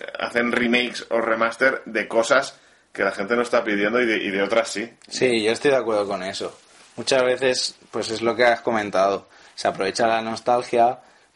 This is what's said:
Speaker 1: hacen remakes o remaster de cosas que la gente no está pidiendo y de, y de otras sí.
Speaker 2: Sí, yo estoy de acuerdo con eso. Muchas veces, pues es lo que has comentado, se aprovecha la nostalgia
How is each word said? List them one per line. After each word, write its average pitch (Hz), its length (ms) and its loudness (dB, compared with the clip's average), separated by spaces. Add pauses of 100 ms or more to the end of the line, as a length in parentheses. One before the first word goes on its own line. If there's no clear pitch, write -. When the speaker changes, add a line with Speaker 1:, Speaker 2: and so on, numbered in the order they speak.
(180)
Speaker 1:
hacen 120 320 -2
remakes 120 600 0
o 117 100 2
remaster 113 640 0
de 107 240 -4
cosas 127 500 0 (340)
que 104 120 -2
la 98 80 2
gente 101 240 -2
no 120 60 0
está 120 200 0
pidiendo 107 380 0
y 123 60 2
de, 110 100 0
y 98 140 -4
de 98 120 -2
otras 113 280 2
sí. 110 200 -8 (160)
Speaker 2:
Sí, 120 380 0
yo 110 80 2
estoy 139 180 0
de 135 60 4
acuerdo 107 320 0
con 95 140 -6
eso. 95 360 -8 (380)
Muchas 127 280 0
veces, 127 520 0 (140)
pues 107 200 -6
es 110 120 -4
lo 113 120 2
que 123 100 2
has 117 180 4
comentado, 98 680 0 (260)
se - 140 -2
aprovecha 95 400 0
la 113 140 0
nostalgia 120 760 2 (380)